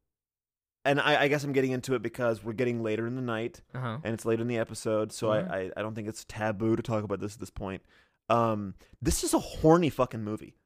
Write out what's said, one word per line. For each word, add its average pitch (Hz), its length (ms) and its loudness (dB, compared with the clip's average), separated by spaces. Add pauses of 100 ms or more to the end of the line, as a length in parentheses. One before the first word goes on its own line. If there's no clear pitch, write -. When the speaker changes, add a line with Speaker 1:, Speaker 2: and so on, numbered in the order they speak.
(840)
Speaker 1:
and 143 160 2
I, 135 220 4
I 143 60 4
guess 143 140 0
I'm 143 100 -4
getting 131 200 2
into 127 220 -2
it 117 80 -2
because 113 420 -2
we're 113 80 -6
getting 120 300 0
later 110 240 0
in 120 100 -4
the 131 60 -6
night 117 400 -6 (120)
Speaker 2:
Uh-huh. 127 300 -6
Speaker 1:
and - 100 -2
it's 208 120 -6
later 113 160 2
in 120 60 -2
the 120 100 0
episode, 110 540 -2
so 113 200 -2
I, 107 100 4
Speaker 2:
Mm-hmm. 92 100 -4
Speaker 1:
I, 95 240 -4
I 104 60 -4
don't 110 120 -6
think 107 140 -8
it's - 200 -12
taboo 110 480 0
to 117 60 -2
talk 110 200 0
about 98 180 -4
this 101 140 -6
at - 60 -18
this 95 100 -12
point. 95 320 -8 (460)
Um, 110 460 2 (260)
this - 240 0
is 311 80 0
a 320 60 4
horny 160 500 6
fucking 120 340 -2
movie. 104 320 -8 (120)